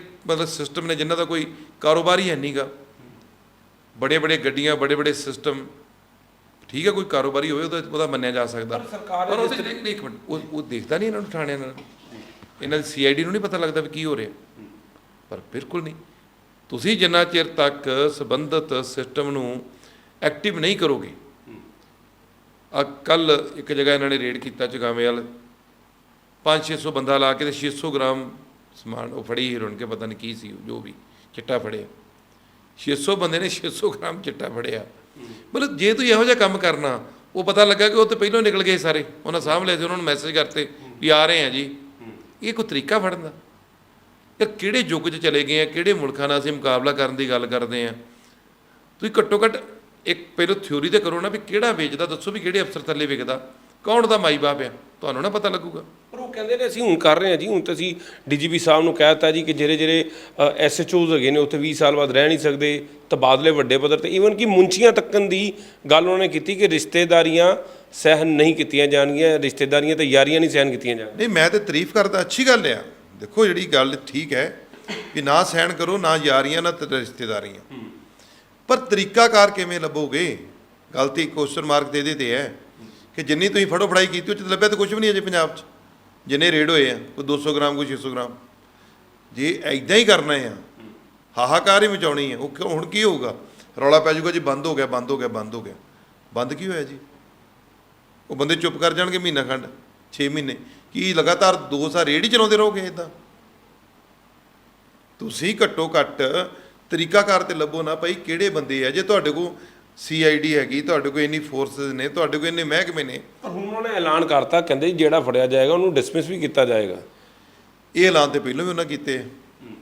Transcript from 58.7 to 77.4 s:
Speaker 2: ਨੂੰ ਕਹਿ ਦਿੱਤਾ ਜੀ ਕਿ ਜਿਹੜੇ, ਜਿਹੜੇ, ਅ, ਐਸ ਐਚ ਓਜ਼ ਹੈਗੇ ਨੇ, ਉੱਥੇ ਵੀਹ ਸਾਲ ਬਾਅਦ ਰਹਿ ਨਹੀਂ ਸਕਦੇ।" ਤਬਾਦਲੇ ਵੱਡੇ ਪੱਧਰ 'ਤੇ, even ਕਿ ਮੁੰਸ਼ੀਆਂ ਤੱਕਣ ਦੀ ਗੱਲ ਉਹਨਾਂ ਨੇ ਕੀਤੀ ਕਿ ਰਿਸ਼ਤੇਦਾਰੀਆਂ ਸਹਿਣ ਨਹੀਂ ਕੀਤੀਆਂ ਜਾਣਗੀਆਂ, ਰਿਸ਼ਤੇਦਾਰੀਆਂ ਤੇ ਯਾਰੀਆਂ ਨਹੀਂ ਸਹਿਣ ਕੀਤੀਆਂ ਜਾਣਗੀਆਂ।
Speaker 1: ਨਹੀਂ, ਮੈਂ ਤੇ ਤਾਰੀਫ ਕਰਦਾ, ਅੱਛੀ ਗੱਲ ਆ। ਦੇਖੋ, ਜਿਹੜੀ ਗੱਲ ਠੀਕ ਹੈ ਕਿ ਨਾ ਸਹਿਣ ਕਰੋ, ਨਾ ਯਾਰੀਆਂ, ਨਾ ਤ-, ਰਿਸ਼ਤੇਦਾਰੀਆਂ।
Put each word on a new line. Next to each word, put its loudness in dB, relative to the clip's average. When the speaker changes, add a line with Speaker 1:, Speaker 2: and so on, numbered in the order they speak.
Speaker 2:
ਨੂੰ 2
ਕਹਿ 6
ਦਿੱਤਾ 2
ਜੀ 0
ਕਿ -2
ਜਿਹੜੇ, 2
ਜਿਹੜੇ, 0
ਅ, 4
ਐਸ 2
ਐਚ -2
ਓਜ਼ 4
ਹੈਗੇ 4
ਨੇ, 4
ਉੱਥੇ 0
ਵੀਹ -2
ਸਾਲ 4
ਬਾਅਦ 2
ਰਹਿ 6
ਨਹੀਂ 2
ਸਕਦੇ।" 0
ਤਬਾਦਲੇ 6
ਵੱਡੇ 4
ਪੱਧਰ 2
'ਤੇ, -2
even 4
ਕਿ 0
ਮੁੰਸ਼ੀਆਂ 6
ਤੱਕਣ 0
ਦੀ 0
ਗੱਲ 8
ਉਹਨਾਂ 2
ਨੇ 2
ਕੀਤੀ -4
ਕਿ 4
ਰਿਸ਼ਤੇਦਾਰੀਆਂ 4
ਸਹਿਣ 4
ਨਹੀਂ 4
ਕੀਤੀਆਂ 2
ਜਾਣਗੀਆਂ, 4
ਰਿਸ਼ਤੇਦਾਰੀਆਂ 2
ਤੇ 0
ਯਾਰੀਆਂ 6
ਨਹੀਂ 2
ਸਹਿਣ 2
ਕੀਤੀਆਂ -4
ਜਾਣਗੀਆਂ। -12
Speaker 1:
ਨਹੀਂ, 0
ਮੈਂ 4
ਤੇ 2
ਤਾਰੀਫ -2
ਕਰਦਾ, 2
ਅੱਛੀ -2
ਗੱਲ 4
ਆ। -4
ਦੇਖੋ, 0
ਜਿਹੜੀ 0
ਗੱਲ 2
ਠੀਕ -6
ਹੈ -4
ਕਿ -4
ਨਾ 4
ਸਹਿਣ 0
ਕਰੋ, -2
ਨਾ 2
ਯਾਰੀਆਂ, 2
ਨਾ 0
ਤ-, -6
ਰਿਸ਼ਤੇਦਾਰੀਆਂ। -8